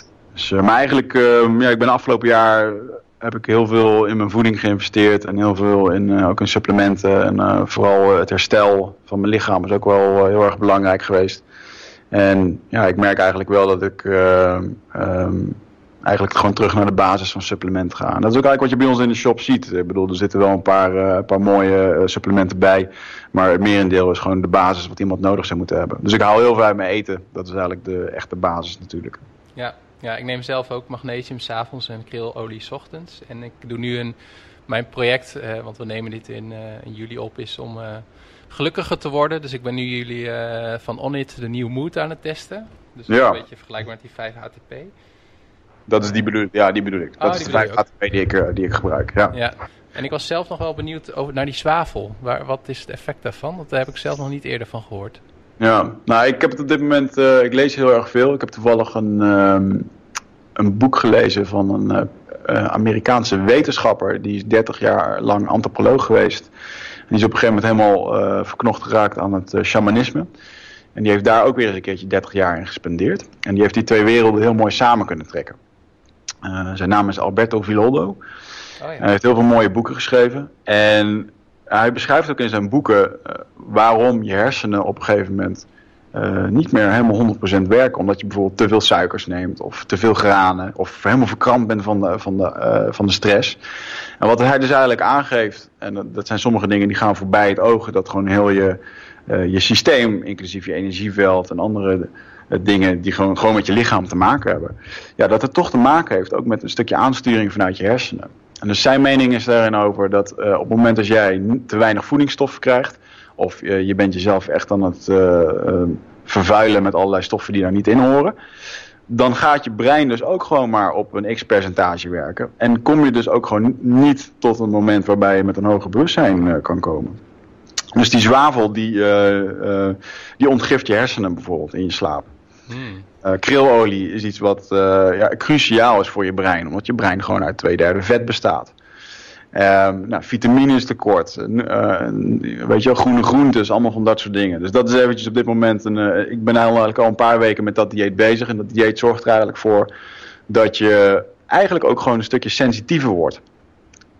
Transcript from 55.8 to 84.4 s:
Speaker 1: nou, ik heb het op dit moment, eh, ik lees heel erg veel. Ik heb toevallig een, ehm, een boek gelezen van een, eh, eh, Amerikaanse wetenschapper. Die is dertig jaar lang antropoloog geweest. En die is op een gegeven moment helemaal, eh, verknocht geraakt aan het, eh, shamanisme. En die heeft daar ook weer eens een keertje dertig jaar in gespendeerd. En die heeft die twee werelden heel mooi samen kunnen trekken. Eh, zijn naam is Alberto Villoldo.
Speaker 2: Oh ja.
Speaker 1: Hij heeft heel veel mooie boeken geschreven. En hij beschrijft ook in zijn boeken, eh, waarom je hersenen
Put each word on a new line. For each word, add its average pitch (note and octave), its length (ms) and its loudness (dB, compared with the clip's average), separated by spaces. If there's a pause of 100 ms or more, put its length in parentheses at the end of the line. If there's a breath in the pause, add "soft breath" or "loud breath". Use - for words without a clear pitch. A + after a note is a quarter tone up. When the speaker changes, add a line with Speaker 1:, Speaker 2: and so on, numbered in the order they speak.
Speaker 1:
nou, A#2 220 4
ik C3 140 0
heb D#3 100 2
het B2+ 80 -12
op C#3+ 80 -8
dit D3+ 120 0
moment, C#3+ 380 0
eh, C3 260 6
ik A#2+ 100 0
lees C3+ 220 2
heel C3 180 4
erg A2+ 160 0
veel. B2+ 240 2
Ik C#3 80 -4
heb - 80 -8
toevallig A2+ 440 0
een, G#2+ 280 -2
ehm, G2 580 4 (760)
een G#2 240 0
boek C3 180 2
gelezen G#2+ 520 2
van G2+ 260 0
een, G2+ 180 -2
eh, G2+ 100 0 (560)
eh, G#2+ 80 0
Amerikaanse A2 760 0
wetenschapper. A2 800 0
Die G#2 140 -6
is G2+ 100 -8
dertig A2 340 0
jaar F#2+ 420 0
lang G#2 260 0
antropoloog G#2+ 580 0
geweest. G#2+ 440 0 (480 loud breath)
En - 100 -20
die A2 100 0
is G#2+ 60 2
op A2 100 0
een - 40 -4
gegeven G#2+ 260 2
moment A2 180 2
helemaal, G#2+ 380 2
eh, G2+ 240 -2
verknocht - 400 -4
geraakt G#2 340 0
aan G2 160 -4
het, F#2+ 200 -6
eh, G2 100 0
shamanisme. A2+ 640 0 (680 loud breath)
En A2 100 -6
die G#2+ 80 2
heeft G2+ 120 2
daar A2 220 4
ook B2+ 100 2
weer A#2 120 0
eens G2 80 -4
een F#2 60 -8
keertje F#2 260 -8
dertig F#2+ 260 -4
jaar F2+ 240 0
in F2 100 -10
gespendeerd. F#2+ 600 -6 (100)
En G2+ 140 -6
die G2+ 80 2
heeft G#2 120 2
die A2+ 100 0
twee A2 200 2
werelden A2 380 4
heel A#2 120 2
mooi A2 180 2
samen A#2+ 340 2
kunnen D#2+ 220 -10
trekken. - 280 -12 (840)
Eh, F#2 320 -8
zijn F#2 160 -4
naam G#2 200 2
is G2 100 -6
Alberto A2 420 0
Villoldo. G#2+ 460 2
Speaker 2:
Oh G3 100 -10 (600 loud breath)
ja. C#3+ 80 -14
Speaker 1:
Hij C#3+ 220 -4
heeft G2+ 140 2
heel B2 100 4
veel A#2 100 4
mooie A#2 260 4
boeken A2+ 240 -4
geschreven. B2+ 560 0 (140)
En G#2 640 2 (360)
hij A2 280 2
beschrijft D3 360 0
ook C#3 100 -6
in A#2+ 100 -2
zijn G2+ 200 -4
boeken, G#2+ 560 2
eh, G1+ 80 -12 (220)
waarom A2+ 680 2
je G#2 100 -6
hersenen G#2 500 0